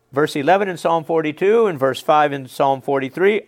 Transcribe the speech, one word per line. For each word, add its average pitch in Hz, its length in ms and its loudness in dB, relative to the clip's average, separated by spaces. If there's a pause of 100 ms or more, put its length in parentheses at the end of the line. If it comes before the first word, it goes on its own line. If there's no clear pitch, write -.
(100)
verse 147 240 -2
eleven 180 340 2
in 180 80 -6
Psalm 165 280 -2
forty-two 175 600 0
and 170 120 -4
verse 131 220 0
five 151 320 2
in 135 160 -8
Psalm 135 320 0
forty-three 147 680 -2